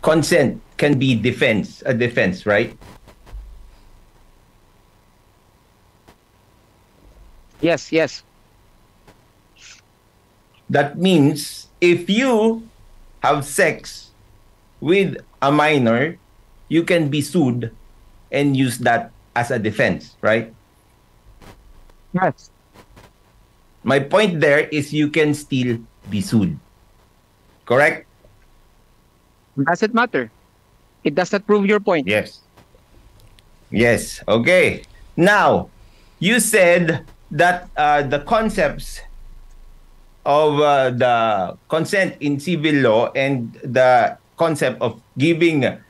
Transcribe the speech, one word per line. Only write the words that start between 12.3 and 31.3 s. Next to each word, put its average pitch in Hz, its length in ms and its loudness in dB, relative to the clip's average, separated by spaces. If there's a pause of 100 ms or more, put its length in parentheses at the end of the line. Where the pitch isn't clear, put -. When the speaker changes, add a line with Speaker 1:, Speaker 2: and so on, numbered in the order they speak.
Speaker 1:
have 143 240 0
sex - 640 -4 (720)
with 170 320 0 (240)
a 139 100 2
minor, 147 720 0 (480)
you 165 160 0
can 170 240 0
be 143 140 -4
sued 123 500 -2 (580)
and 143 240 0
use 131 300 -2
that 117 260 0 (240)
as 120 160 -2
a 123 80 -2
defense, 104 640 -4
right? 113 320 -2 (1600)
Speaker 2:
Yes. - 380 -4 (1300)
Speaker 1:
My 135 180 0
point 175 400 0
there 147 280 2
is 147 240 -6
you 151 160 0
can 151 240 0
still 123 460 -4 (320)
be 104 100 -4
sued. 95 400 0 (1040)
Correct? 147 400 0 (1500)
Speaker 2:
Does 143 260 -2
it 214 120 -2
matter? 170 360 -2 (760)
It 151 100 -2
does 180 180 -2